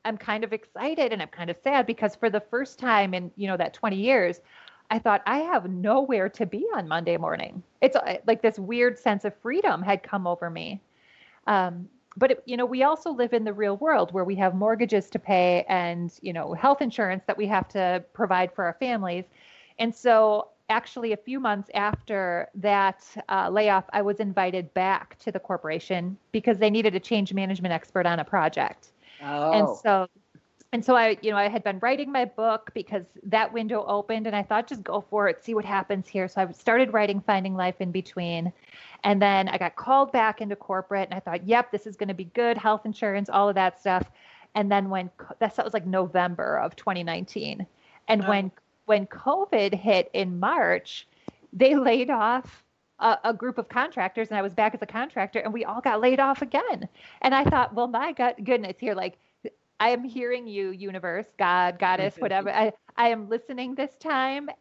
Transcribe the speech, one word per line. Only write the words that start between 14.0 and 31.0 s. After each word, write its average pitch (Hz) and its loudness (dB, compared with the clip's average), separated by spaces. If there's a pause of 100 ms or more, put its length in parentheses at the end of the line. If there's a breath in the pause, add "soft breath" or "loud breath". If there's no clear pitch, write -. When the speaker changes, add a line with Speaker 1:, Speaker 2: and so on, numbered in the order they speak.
Speaker 1:
where 185 -2
we 190 -4
have 185 2
mortgages 214 0
to 214 -6
pay 180 2
and, 175 -2
you 180 -10
know, 160 -6
health 277 2
insurance 202 -2
that - -2
we 208 -2
have 196 0
to 180 0
provide 185 0
for 196 -4
our 170 -2
families. 190 -4 (540 soft breath)
And 226 -2
so 220 4 (200)
actually 226 -2
a 208 -2
few 254 -8
months 208 -2
after 196 -2
that, 196 2 (280)
uh, 190 0
layoff, 202 4 (100)
I 208 2
was 208 0
invited 185 -2
back 185 0
to 208 -6
the 185 -6
corporation 175 -4 (160)
because 220 2
they 214 6
needed 214 4
a 190 0
change 202 0
management 190 -2
expert 175 -2
on 170 0
a 147 -4
project. - -2 (340 loud breath)
Speaker 2:
Oh. 147 0
Speaker 1:
And 156 4 (140)
so 190 2 (640)
and 233 -2
so 254 6
I, 226 4